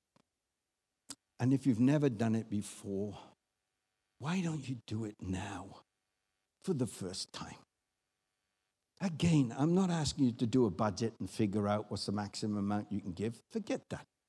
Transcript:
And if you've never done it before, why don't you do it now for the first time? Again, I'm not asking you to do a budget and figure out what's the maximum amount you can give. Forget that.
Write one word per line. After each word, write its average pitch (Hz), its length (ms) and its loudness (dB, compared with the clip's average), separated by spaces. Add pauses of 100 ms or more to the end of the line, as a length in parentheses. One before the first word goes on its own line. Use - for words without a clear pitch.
(1400)
And 123 160 4
if 135 120 2
you've 117 140 4
never 143 300 6
done 110 240 2
it 110 160 -2
before, 101 640 -4 (1040)
why 175 240 -2
don't 156 260 -4
you 131 80 -4 (100)
do 110 200 -4
it 104 160 -10
now 92 560 -6 (840)
for 190 120 -2
the 123 120 0
first - 460 -8
time? - 220 -12 (1500)
Again, 160 560 2
I'm 160 180 2
not 190 140 4
asking 151 380 2
you 120 60 4
to 120 140 -2
do 120 200 4
a 101 40 2
budget 107 500 0
and 95 100 -6
figure 104 360 0
out 104 220 0
what's 101 160 -6
the 101 80 -2
maximum 104 460 -4
amount 101 340 -2
you 95 80 -2
can 92 120 -8
give. 107 280 -4 (100)
Forget 226 380 -4
that. - 160 -10 (240)